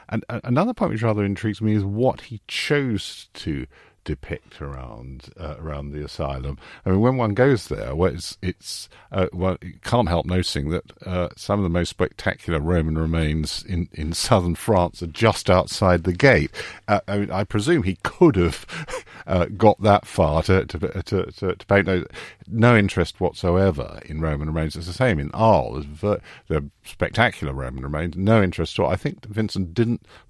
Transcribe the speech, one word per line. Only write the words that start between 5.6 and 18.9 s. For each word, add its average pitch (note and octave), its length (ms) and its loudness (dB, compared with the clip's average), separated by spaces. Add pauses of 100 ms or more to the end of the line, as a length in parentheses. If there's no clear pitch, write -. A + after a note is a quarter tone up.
around C#2+ 300 -8
the D2 120 -8
asylum. C#2 560 -6 (280)
I F#2 40 2
mean, F#2+ 100 4
when B2+ 180 4
one A2 160 0
goes B2 340 4
there, A1 260 -6
well, D#2+ 200 2
it's, - 260 -10
it's, - 480 -8 (240)
uh, F#2 180 2
well, F2+ 300 -2
you F2+ 140 -14 (100)
can't A#2 240 2
help E2 160 2
noticing D#2+ 460 -2
that, E2+ 140 -2 (200)
uh, F2+ 320 -2
some G2+ 240 -2
of G2 40 0
the F2+ 40 0
most E2+ 220 0
spectacular F2+ 680 -4
Roman D#2+ 360 2
remains D#2+ 640 -2
in, F2 300 -4
in D#2 220 -6
southern F2 400 2
France F2+ 480 0
are F2 40 -6
just G2+ 440 0
outside F2+ 540 4
the F2+ 100 0
gate. F2 360 4 (380)
Uh, G#2 180 4
I G2+ 120 -2
mean, G2+ 120 -4
I G2 140 -2
presume A2+ 380 0
he F#2 200 -2
could D#3 340 4
have, F2 280 2 (500)